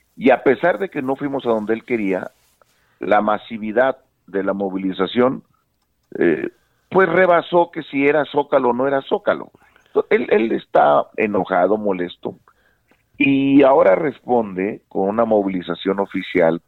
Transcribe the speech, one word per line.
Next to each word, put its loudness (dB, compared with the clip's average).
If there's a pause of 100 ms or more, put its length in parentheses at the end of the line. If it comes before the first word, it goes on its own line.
(160)
y 2
a 2
pesar 2
de -6
que -8
no -4
fuimos -6
a 0
donde -2
él -4
quería, -4 (680)
la 0
masividad -2 (280)
de -4
la -2
movilización, -2 (760)
eh, 0 (400)
pues 2
rebasó 2
que -12
si -2
era 2
Zócalo 0
o 2
no -2
era -2
Zócalo. -4 (600)
Él, 0
él 2
está 2 (100)
enojado, 0
molesto, -6 (800)
y 4
ahora 6
responde -2
con -2
una 0
movilización -2
oficial 0